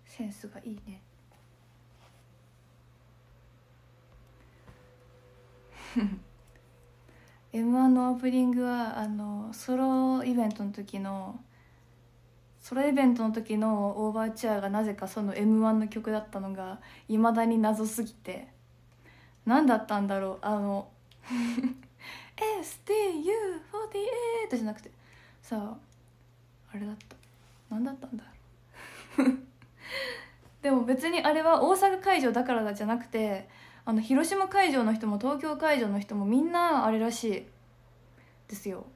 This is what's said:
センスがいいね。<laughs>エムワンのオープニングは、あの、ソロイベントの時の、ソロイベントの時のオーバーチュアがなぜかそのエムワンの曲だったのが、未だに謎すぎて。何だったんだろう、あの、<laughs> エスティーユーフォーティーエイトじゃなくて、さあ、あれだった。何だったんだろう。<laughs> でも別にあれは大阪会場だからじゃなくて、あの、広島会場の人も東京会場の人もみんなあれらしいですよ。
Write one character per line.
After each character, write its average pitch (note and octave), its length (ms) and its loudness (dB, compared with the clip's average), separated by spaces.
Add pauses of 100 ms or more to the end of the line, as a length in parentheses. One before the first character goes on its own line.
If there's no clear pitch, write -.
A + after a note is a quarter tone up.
セ - 200 -14
ン G3+ 80 -10
ス G#3 160 -18
が A#3 120 -20
い A#3 120 -14
い G3+ 140 -14
ね。 F#3+ 160 -18 (4000)
<laughs> G3+ 240 -2 (1300)
エ A3+ 100 -2
ム A#3+ 140 4
ワ C4 100 6
ン B3+ 80 8
の B3+ 180 2
オ B3 40 0
ー B3 40 -8
プ B3+ 80 0
ニ B3+ 160 4
ン B3 60 4
グ B3 140 0
は、 A#3+ 340 -4
あ G#3+ 100 -4
の、 G#3 440 -8
ソ B3+ 240 -4
ロ C4 480 2
イ B3 100 0
ベ A#3+ 120 2
ン G#3+ 60 0
ト G#3+ 120 -8
の G3+ 80 -4
時 G3+ 260 -10
の、 G3 420 -8 (1200)
ソ - 140 -10
ロ C4+ 120 2
イ D4 60 4
ベ C4+ 120 4
ン B3 100 8
ト A#3 80 -2
の A3 100 0
時 A3 240 -4
の G#3+ 480 0
オ G#3+ 60 0
ー G#3+ 40 -6
バ A3 120 -2
ー A3+ 60 -6
チ A3+ 160 -4
ュ G#3+ 40 2
ア G3+ 80 0
が G3 80 -4
な G#3 140 0
ぜ G#3 120 -2
か G3+ 120 -8
そ G#3 160 -6
の G3+ 120 -2
エ G#3 120 -2
ム A3 180 6
ワ A3 80 4
ン A3 60 4
の G#3+ 100 0
曲 A3 220 -6
だ G#3+ 80 -2
っ G#3+ 100 -8
た G3 120 -8
の G3 120 -8
が、 F#3+ 280 -10 (280)
未 A3 240 4
だ A3+ 120 4
に A3+ 140 4
謎 A3 280 2
す G#3+ 160 -4
ぎ G#3 100 -6
て。 - 360 -12 (1000)
何 C4+ 200 6
だ A#3+ 100 6
っ G#3+ 100 -4
た G#3 140 -2
ん G3+ 80 0
だ G3 100 -2
ろ F#3+ 140 -4
う、 F#3 100 -10
あ G#3 160 -2
の、 G3+ 300 -4 (340)
<laughs> - 80 -18 (1040)
エ G#4+ 260 -2
ス - 180 -14
テ - 120 -4
ィ G#4+ 40 4 (260)
ー - 0 -
ユ F4+ 100 0 (240)
ー D#4+ 40 -10 (100)
フ G#4 80 -8
ォ A4 60 -4
ー G#4+ 40 -10
テ G4+ 100 -6
ィ G4+ 40 -2
ー - 20 -2
エ G#4+ 40 -2 (380)
イ - 40 -16
ト B3+ 60 -2
じ A3+ 60 -2
ゃ A3 40 -4
な G#3+ 80 -6
く - 60 -16
て、 - 100 -20 (500)
さ - 160 -8
あ、 G#3+ 200 -8 (960)
あ G3+ 40 -10
れ G3+ 60 -8
だ G#3 80 -10
っ G#3+ 40 -12 (120)
た。 - 80 -20 (560)
何 A3 140 -2
だ C#4 80 -4
っ C4+ 40 -12
た C4+ 100 -16
ん B3 100 -10
だ A3 80 -12 (960)
ろ C4+ 60 4
う。 B3+ 140 4
<laughs> - 1200 -14
で C#4+ 80 0
も B3+ 140 4
別 B3+ 240 0
に E4+ 140 0
あ D4+ 100 4
れ D#4 100 2
は D#4+ 200 6
大 F4 140 6
阪 F#4+ 240 4
会 F#4+ 200 4
場 B3+ 120 2
だ A#3+ 120 0
か B3+ 100 0
ら G#3+ 200 -2
じ G3+ 80 -8
ゃ G#3 40 -2
な A3+ 120 0
く A#3+ 80 -10
て、 G#3 420 -4 (360)
あ A#3 80 -2
の、 A3 80 2
広 C4+ 280 2
島 F#4+ 200 0
会 F#4+ 240 4
場 C4 120 4
の A3 100 2
人 A3 120 -4
も G#3 120 0
東 C4+ 220 -2
京 D4+ 160 -4
会 D4+ 240 2
場 A3 80 0
の G3+ 120 -2
人 G3+ 140 -10
も G3+ 100 -2
み A3+ 160 4
ん E4 100 2
な E4+ 340 2
あ A3 60 4
れ A3 80 0
ら A3+ 140 0
し - 120 -8
い G#3 220 -4 (1000)
で G#3 80 -12
す G3+ 120 -10
よ。 F#3 280 -10